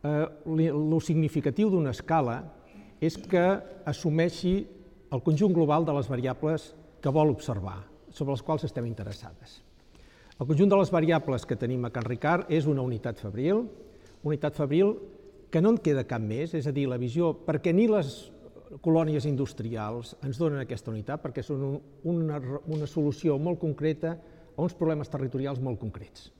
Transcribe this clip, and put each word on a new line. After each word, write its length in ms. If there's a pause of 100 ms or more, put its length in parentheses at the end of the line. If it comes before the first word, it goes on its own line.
Eh, 220 (320)
li, 100
lo 320
significatiu 720
d'una 240
escala 460 (580)
és 160
que 280 (440)
assumeixi 640 (560)
el 160
conjunt 320
global 320
de 80
les 160
variables 640 (260)
que 140
vol 180
observar, 460 (340)
sobre 240
les 80
quals 240
estem 160
interessades. 760 (760)
El 80
conjunt 220
de 80
les 160
variables 560
que 80
tenim 300
a 80
Can 100
Ricard 480
és 160
una 160
unitat 320
fabril, 480 (640)
unitat 320
fabril 320 (560)
que 140
no 100
en 80
queda 240
cap 160
més, 320
és 160
a 60
dir, 120
la 140
visió, 320 (140)
perquè 260
ni 160
les 400 (560)
colònies 400
industrials 960
ens 160
donen 240
aquesta 320
unitat, 320
perquè 160
són 240
un, 140 (260)
una, 380 (260)
una 180
solució 540
molt 220
concreta 560 (400)
a 80
uns 80
problemes 340
territorials 540
molt 160
concrets. 600